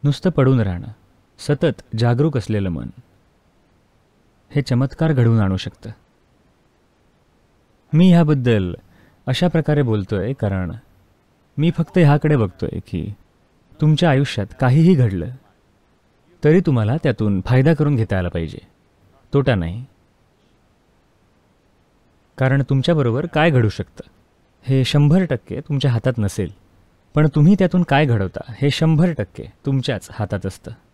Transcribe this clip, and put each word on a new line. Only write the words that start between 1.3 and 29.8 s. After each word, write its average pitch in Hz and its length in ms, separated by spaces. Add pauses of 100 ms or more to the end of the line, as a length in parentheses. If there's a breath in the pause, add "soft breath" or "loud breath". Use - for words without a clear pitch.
सतत - 420 (180)
जागरूक 123 380
असलेलं 104 320
मन, 62 200 (1600)
हे 143 100
चमत्कार 135 520
घडवून 117 260
आणू 95 180
शकतं. - 320 (2000)
मी 175 180
ह्याबद्दल 123 600 (540 soft breath)
अशा 127 200
प्रकारे 151 340
बोलतोय 107 520
कारण 95 380 (840)
मी 156 140
फक्त - 260
ह्याकडे 151 400
बघतोय - 500
की 82 180 (760)
तुमच्या 156 300
आयुष्यात 131 380 (120)
काहीही 160 360
घडलं 101 340 (1120)
तरी 156 220
तुम्हाला 120 380
त्यातून 107 420
फायदा 131 280
करून 147 220
घेता 110 220
आला 90 120
पाहिजे, 82 280 (760)
तोटा 135 220
नाही. 92 280 (2500)
कारण 131 320
तुमच्याबरोबर 139 560
काय 160 240
घडू 123 200
शकतं - 400 (540)
हे 131 220
शंभर 147 400
टक्के - 340
तुमच्या 139 320
हातात 117 260
नसेल, 101 340 (640)
पण 151 200
तुम्ही 156 240
त्यातून 180 240
काय 147 220
घडवता 107 460
हे 135 200
शंभर 160 460
टक्के - 260 (220)
तुमच्याच 135 460